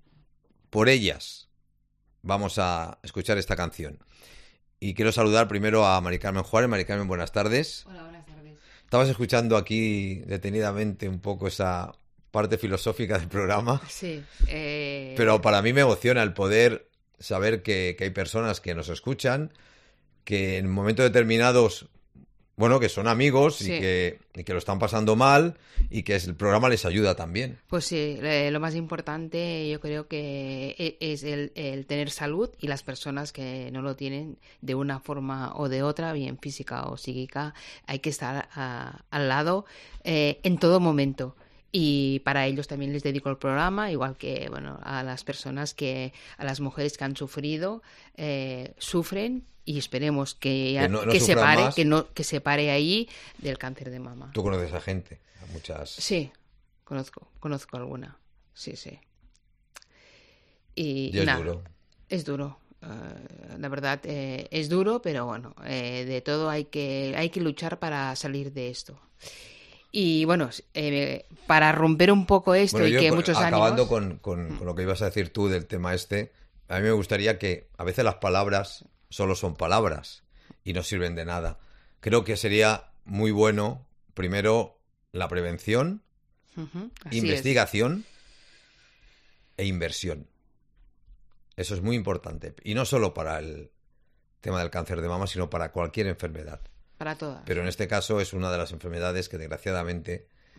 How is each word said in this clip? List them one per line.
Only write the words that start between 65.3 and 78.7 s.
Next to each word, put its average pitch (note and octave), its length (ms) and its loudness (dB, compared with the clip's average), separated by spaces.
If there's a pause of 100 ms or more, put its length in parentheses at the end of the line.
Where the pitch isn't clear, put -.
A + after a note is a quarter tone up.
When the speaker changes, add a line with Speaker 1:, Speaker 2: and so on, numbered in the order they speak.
Speaker 2:
eh, B2+ 400 -4
de B2+ 160 -4
todo D#3 280 0
hay D3+ 160 -2
que, C3+ 500 -4
hay E3 140 0
que F3 120 -6
luchar E3 380 -4
para C#3 360 -4
salir C#3 380 -6
de B2+ 160 -6
esto. - 300 -14 (920)
Y, E3 340 4
bueno, D#3+ 240 4
s-, - 140 -14 (100)
eh, C#3+ 520 -2 (220)
para D#3 260 8
romper D#3+ 380 6
un G3 140 6
poco F#3 300 6
esto G3+ 220 4
Speaker 1:
Bueno, - 100 6
Speaker 2:
y - 60 6
Speaker 1:
yo B2+ 80 6
Speaker 2:
que D#3 80 8
Speaker 1:
con-, E3 80 6
Speaker 2:
muchos E3+ 200 4
Speaker 1:
acabando A2+ 460 6
Speaker 2:
ánimos A2+ 60 0
Speaker 1:
con, G2 300 0
con, F2 340 -6
Speaker 2:
Mm. - 40 -6
Speaker 1:
con F2 100 -8
lo F2 80 -4
que F#2 80 -2
ibas F#2+ 180 0
a G#2 40 0
decir F#2 280 -2
tú G2+ 160 2
del F2 180 0
tema F2+ 260 -2
este, G2+ 380 -4 (380)
a F#2 80 -2
mí - 60 0
me - 80 4
gustaría G#2 460 2
que F2+ 300 -4 (100)
a E2+ 60 -8
veces F#2 220 0
las G2 100 2
palabras G2 720 0 (240)